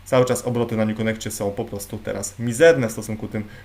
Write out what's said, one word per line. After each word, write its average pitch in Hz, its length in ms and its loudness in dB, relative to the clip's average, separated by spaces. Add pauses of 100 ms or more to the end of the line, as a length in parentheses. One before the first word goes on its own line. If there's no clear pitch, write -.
cały 127 200 4
czas 123 200 0
obroty 117 320 0
na 110 60 2
New 107 140 0
Connectie 110 340 -2
są 101 200 -2
po 110 140 -6
prostu 104 320 -10
teraz 101 420 -8
mizerne 123 480 6
w 107 40 -6
stosunku 107 360 -8
tym, 107 160 -4 (220)